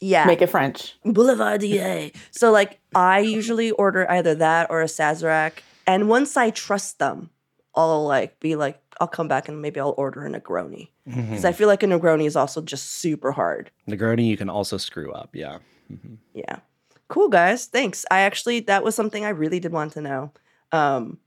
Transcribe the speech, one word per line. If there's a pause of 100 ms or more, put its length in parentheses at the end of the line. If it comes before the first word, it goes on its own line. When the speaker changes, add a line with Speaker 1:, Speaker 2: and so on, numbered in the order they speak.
Speaker 1:
Yeah.
Speaker 2:
Make
it
French. (100)
Speaker 1:
Boulevardier. (200)
So,
like, (160)
I
usually
order
either
that
or
a
Sazerac. (340)
And
once
I
trust
them, (460)
I'll,
like,
be
like, (200)
I'll
come
back
and
maybe
I'll
order
a
Negroni. (200)
Speaker 3:
Mm-hmm.
Speaker 1:
'Cause
I
feel
like
a
Negroni
is
also
just
super
hard. (180)
Speaker 3:
Negroni
you
can
also
screw
up,
yeah. (320)
Mm-hmm. (200)
Speaker 1:
Yeah. (520)
Cool,
guys.
Thanks.
I
actually,
that
was
something
I
really
did
want
to
know. (400)
Um,